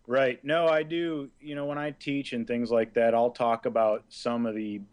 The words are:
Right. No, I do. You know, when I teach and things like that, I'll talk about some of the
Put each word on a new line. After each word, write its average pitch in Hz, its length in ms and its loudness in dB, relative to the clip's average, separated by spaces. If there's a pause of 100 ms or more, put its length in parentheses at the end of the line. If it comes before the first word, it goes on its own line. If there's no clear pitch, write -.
Right. 127 380 0
No, 160 240 2
I 156 160 4
do. 160 460 -4 (100)
You 147 160 -10
know, 143 100 -6
when 143 120 -4
I 147 140 -4
teach 139 420 -6
and 117 120 -4
things 120 260 -2
like 113 240 2
that, 117 200 4
I'll 120 160 4
talk 117 340 0
about 110 440 2
some 120 360 -2
of 110 100 -2
the 104 260 -6 (120)